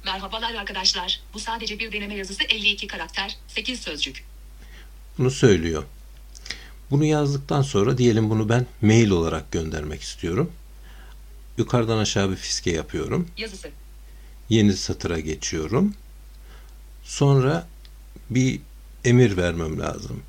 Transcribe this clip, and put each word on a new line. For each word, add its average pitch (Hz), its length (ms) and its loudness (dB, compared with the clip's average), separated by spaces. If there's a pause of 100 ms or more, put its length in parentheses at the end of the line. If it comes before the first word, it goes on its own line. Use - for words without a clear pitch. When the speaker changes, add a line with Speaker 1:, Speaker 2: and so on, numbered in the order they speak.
Speaker 1:
Merhabalar 196 500 -6
arkadaşlar. 190 640 -4 (140)
Bu 214 40 -10
sadece 208 400 -6
bir 226 140 -8
deneme 208 220 -8
yazısı, 196 300 -6
elli 208 240 -4
iki 202 180 -6
karakter, 196 500 -8 (120)
sekiz 233 320 -8
sözcük. 143 440 -8 (960)
Speaker 2:
Bunu 131 120 2
söylüyor. 82 540 2 (1040)
Bunu 143 140 4
yazdıktan 143 580 2
sonra 131 360 2
diyelim 113 320 4
bunu 110 180 2
ben 120 180 2 (160)
mail 110 280 8
olarak 82 420 0
göndermek 78 500 -6
istiyorum. 101 500 -4 (1040)
Yukarıdan 113 400 0
aşağı 98 320 0
bir 92 60 -2
fiske - 340 -4
yapıyorum. 85 680 -4
Speaker 1:
Yazısı. 208 340 -12 (760)
Speaker 2:
Yeni 104 240 6
satıra 85 480 -4
geçiyorum. 80 760 -2 (1120)
Sonra 143 640 2 (640)
bir 127 300 0 (440)
emir 120 320 6
vermem 82 440 0
lazım. 80 480 -6